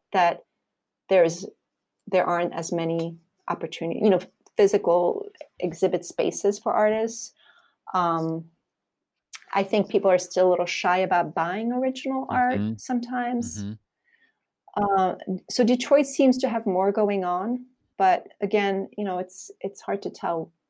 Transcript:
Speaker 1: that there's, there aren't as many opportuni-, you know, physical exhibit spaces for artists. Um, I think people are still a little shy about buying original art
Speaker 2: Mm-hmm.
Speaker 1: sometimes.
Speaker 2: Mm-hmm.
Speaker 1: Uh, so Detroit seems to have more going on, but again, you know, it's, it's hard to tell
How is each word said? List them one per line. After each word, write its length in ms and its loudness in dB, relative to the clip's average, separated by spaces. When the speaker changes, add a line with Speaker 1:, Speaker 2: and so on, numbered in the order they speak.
Speaker 1:
that 280 2
there's, 360 4
there 200 2
aren't 280 -2
as 180 -8
many 460 -4
opportuni-, 540 -6
you 60 6
know, 100 4
physical 680 2
exhibit 460 -2
spaces 540 -2
for 140 -2
artists. 600 0
Um, 500 -2
I 120 0
think 260 0
people 220 2
are 80 4
still 280 2
a 40 6
little 160 2
shy 300 0
about 360 0
buying 380 -2
original 580 -4
art 300 0
Speaker 2:
Mm-hmm. 180 -2
Speaker 1:
sometimes. 840 -4
Speaker 2:
Mm-hmm. 100 -8
Speaker 1:
Uh, 320 2
so 140 2
Detroit 420 4
seems 320 4
to 100 -2
have 200 -4
more 240 2
going 320 0
on, 420 -4
but 300 2
again, 540 0
you 80 -6
know, 140 -4
it's, 320 -10
it's 200 -10
hard 220 -6
to 80 -8
tell 400 -6